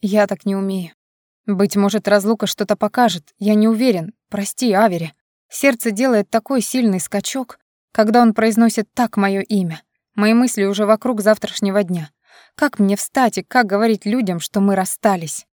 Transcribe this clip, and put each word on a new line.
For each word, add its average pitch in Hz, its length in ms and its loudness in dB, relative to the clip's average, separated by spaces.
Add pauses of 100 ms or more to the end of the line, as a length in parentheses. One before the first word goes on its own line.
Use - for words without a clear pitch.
Я 208 260 2
так - 180 -8
не 196 100 -2
умею. 190 380 -6 (540)
Быть 202 300 0
может, 202 320 0
разлука 208 380 2
что-то 202 300 -2
покажет, 208 600 -2
я 208 160 2
не 214 140 4
уверен. 214 440 0 (160)
Прости, 208 440 -4
Авери». 185 420 0 (360)
Сердце 247 400 -2
делает 220 380 0
такой 240 320 -2
сильный 214 400 0
скачок, - 580 -8 (340)
когда 220 280 4
он 226 140 6
произносит 220 580 2
так 240 240 -2
мое 196 240 0
имя. 180 420 -4 (320)
Мои 214 200 2
мысли 233 300 2
уже 202 200 0
вокруг 214 380 0
завтрашнего 208 600 0
дня. 170 280 -4 (440)
Как - 240 -2
мне 202 180 2
встать 247 420 -2
и 185 40 -8
как 247 240 0
говорить 208 380 0
людям, 208 360 -2
что - 200 -4
мы 196 140 2
расстались? 185 800 -2